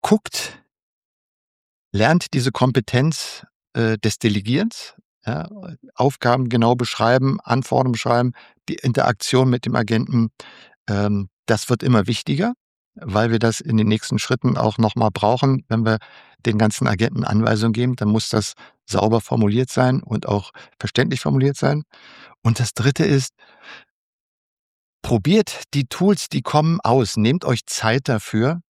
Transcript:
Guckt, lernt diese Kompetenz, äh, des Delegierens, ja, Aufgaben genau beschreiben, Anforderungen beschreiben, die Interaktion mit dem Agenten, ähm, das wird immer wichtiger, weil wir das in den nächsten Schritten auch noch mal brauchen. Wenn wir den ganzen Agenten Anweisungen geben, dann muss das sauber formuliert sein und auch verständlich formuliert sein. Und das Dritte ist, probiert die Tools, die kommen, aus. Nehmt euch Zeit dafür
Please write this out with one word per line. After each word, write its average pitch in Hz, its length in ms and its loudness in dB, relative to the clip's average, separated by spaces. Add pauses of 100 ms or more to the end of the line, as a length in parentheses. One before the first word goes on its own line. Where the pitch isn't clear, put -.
Guckt, - 600 -4 (1300)
lernt 135 420 2
diese 123 180 0
Kompetenz, 127 920 0 (280)
äh, 110 260 0
des 107 200 -2
Delegierens, 117 760 -2 (320)
ja, 151 220 -6 (460)
Aufgaben 127 540 0
genau 117 260 4
beschreiben, 123 680 0
Anforderungen 127 500 0
beschreiben, 123 400 0 (360)
die - 80 -6
Interaktion 127 760 2
mit 123 160 -2
dem 123 100 -4
Agenten, 113 540 0 (580)
ähm, 101 400 0 (180)
das - 240 0
wird 120 120 0
immer 107 240 4
wichtiger, 147 460 -2 (420)
weil 113 360 0
wir 113 80 2
das 113 220 0
in 110 160 -2
den 110 120 4
nächsten 110 300 -2
Schritten 123 380 -2
auch 110 220 0
noch 113 160 2
mal 110 160 0
brauchen. 127 580 0
Wenn 110 160 0
wir 110 140 0 (460)
den 110 140 0
ganzen 110 280 2
Agenten 110 380 0
Anweisungen 110 480 2
geben, 123 240 -2
dann 107 120 -2
muss 107 200 0
das 107 240 -2 (340)
sauber 110 340 2
formuliert 113 500 0
sein 127 320 0
und - 240 -4
auch 101 240 -2 (280)
verständlich 135 420 -2
formuliert 139 360 0
sein. 147 280 -2 (580)
Und 117 180 0
das 117 140 -2
Dritte 135 300 0
ist, 135 300 0 (1700)
probiert 151 600 0 (120)
die 143 120 0
Tools, 190 420 0
die 135 140 -4
kommen, 160 400 0
aus. 117 340 2
Nehmt 120 280 2
euch 123 220 -2
Zeit 117 420 -2
dafür 123 600 -2